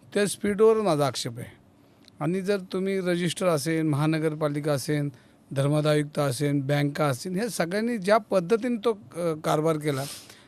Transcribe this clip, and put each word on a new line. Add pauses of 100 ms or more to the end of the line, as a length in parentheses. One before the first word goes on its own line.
(140)
त्या
स्पीडवर
माझा
आक्षेप
आहे. (640)
आणि
जर (140)
तुम्ही
रजिस्टर
असेल,
महानगरपालिका
असेल, (440)
धर्मादाय
आयुक्त
असेल,
बँका
असतील,
ह्या
सगळ्यांनी
ज्या
पद्धतीने
तो, (180)
अ, (100)
कारभार
केला, (440)